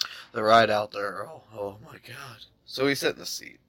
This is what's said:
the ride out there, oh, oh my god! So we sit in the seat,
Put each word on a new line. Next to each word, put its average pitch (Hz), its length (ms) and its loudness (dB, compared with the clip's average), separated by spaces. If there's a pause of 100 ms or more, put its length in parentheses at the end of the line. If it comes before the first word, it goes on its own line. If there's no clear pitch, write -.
(320)
the 117 100 -6
ride 110 280 8
out 107 200 0
there, 101 380 -8
oh, 160 140 -18 (120)
oh 101 300 -8
my 131 140 -20
god! 123 480 -18 (180)
So 135 220 -2
we 143 80 2
sit 151 200 0
in - 60 -20
the - 60 -12
seat, - 420 -12